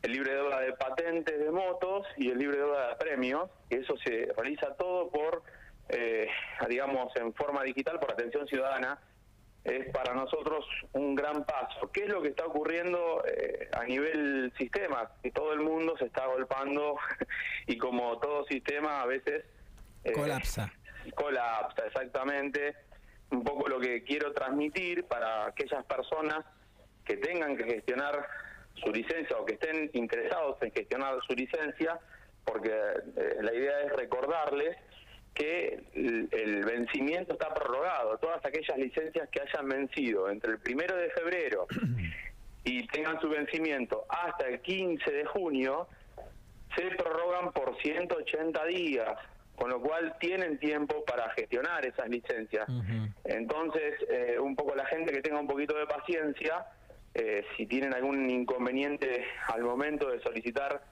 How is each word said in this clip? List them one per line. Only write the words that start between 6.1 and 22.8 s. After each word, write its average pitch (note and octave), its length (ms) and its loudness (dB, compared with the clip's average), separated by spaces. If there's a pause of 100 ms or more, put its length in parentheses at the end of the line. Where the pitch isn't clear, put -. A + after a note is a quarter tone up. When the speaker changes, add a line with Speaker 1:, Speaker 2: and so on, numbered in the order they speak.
Speaker 1:
digamos, C3 460 0
en A#2 180 -2
forma C#3+ 280 0
digital, C3+ 380 -2
por C3+ 100 0
atención A#2+ 380 0
ciudadana. C3 500 0 (680)
Es C3 260 0
para B2+ 240 0
nosotros D3+ 500 0 (300)
un C#3 200 2
gran D3 300 0
paso. - 480 -4
¿Qué - 120 0
es G3+ 40 -2
lo G3 140 0
que D3 60 2
está D#3+ 180 -2
ocurriendo, E3 800 2
eh, - 460 0
a A#2 120 0
nivel C#3 720 2
sistema? C3+ 540 -2 (120)
Que D#3+ 80 -2
todo D3+ 220 0
el D3+ 80 2
mundo D#3+ 380 2
se C3 80 0
está C3 180 -2
agolpando C#3 720 0 (320)
<laughs> - 380 -4
y A#2+ 100 0
como A#2+ 420 0
todo D3 280 0
sistema C#3+ 560 0
a B2 40 2
veces, C3 380 0 (600)
eh, - 80 2
Speaker 2:
Colapsa. C#3+ 600 0 (420)
Speaker 1:
colapsa, A#2+ 720 0
exactamente. C#3 880 0 (560)